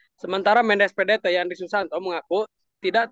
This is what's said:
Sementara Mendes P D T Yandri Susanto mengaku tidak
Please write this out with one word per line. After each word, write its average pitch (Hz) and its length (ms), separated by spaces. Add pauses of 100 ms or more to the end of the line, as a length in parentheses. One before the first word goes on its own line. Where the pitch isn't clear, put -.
(200)
Sementara 196 420
Mendes 202 320
P 202 140
D 214 100
T 180 160
Yandri 175 220
Susanto 180 400
mengaku 180 480 (400)
tidak 226 280